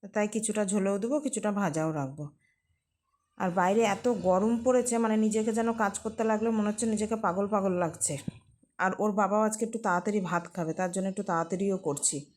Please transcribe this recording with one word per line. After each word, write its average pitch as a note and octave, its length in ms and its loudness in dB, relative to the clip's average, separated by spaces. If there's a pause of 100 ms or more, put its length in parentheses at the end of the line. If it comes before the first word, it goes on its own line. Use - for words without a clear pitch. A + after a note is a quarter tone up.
(120)
তাই G#3 160 0
কিছুটা G#3+ 360 -2
ঝোলেও G3 340 2
দেবো, A#3 220 0
কিছুটা A#3 320 -2
ভাজাও D#3+ 400 0
রাখবো। D3 320 -6 (1120)
আর F#3+ 120 0
বাইরে F#3+ 320 4
এত G3+ 240 2 (160)
গরম F#3+ 300 4 (100)
পড়েছে, B3 360 2
মানে A3 180 2
নিজেকে A3 360 2
যেন A3+ 200 0
কাজ A3 260 0
করতে A3 260 -6
লাগলে A3 260 2
মনে G#3+ 200 0
হচ্ছে G#3+ 160 -2
নিজেকে A3 300 0
পাগল G3+ 320 0
পাগল G3 240 2
লাগছে। E3+ 420 -2 (640)
আর F#3 200 2
ওর G#3+ 140 2
বাবাও G3+ 300 2
আজকে G#3+ 220 0
একটু A3+ 140 -6
তাড়াতাড়ি G#3 420 0
ভাত F3 320 -2
খাবে, D#3+ 220 -4
তার F#3 180 -2
জন্য F#3+ 160 -2
একটু F#3+ 140 -6
তাড়াতাড়িও F#3 560 0
করছি D3+ 380 -2 (200)